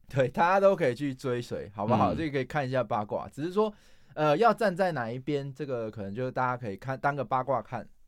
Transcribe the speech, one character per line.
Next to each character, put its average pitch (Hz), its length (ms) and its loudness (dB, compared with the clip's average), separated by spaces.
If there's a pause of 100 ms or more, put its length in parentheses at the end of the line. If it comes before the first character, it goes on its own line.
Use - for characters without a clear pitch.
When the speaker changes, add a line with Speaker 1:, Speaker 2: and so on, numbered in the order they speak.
Speaker 1:
对， 131 200 2
大 - 140 0
家 185 160 4
都 196 160 8
可 160 140 2
以 123 60 2
去 135 200 -4
追 123 260 -4
随， 92 340 -8
好 104 120 -4
不 120 80 4
好？ 123 180 4
Speaker 2:
嗯。 117 40 -2
Speaker 1:
这 160 80 -4
个 147 80 -4
可 139 60 -2
以 127 60 0
看 139 220 -2
一 127 60 -6
下 127 100 2
八 107 220 -2
卦。 104 240 -6
只 - 160 -8
是 180 80 -6
说， 208 200 2 (420)
呃， 151 220 4
要 220 160 6
站 202 220 0
在 185 160 2
哪 120 220 -4
一 127 60 -6
边， 139 360 -4
这 151 100 -8
个 120 260 -4
可 107 120 -12
能 98 120 -8
就 127 160 -2
大 127 140 -2
家 127 120 0
可 123 160 -8
以 95 40 -8
看， 131 220 -8
当 143 160 0
个 139 100 -4
八 127 200 0
卦 123 180 0
看。 107 260 -10 (200)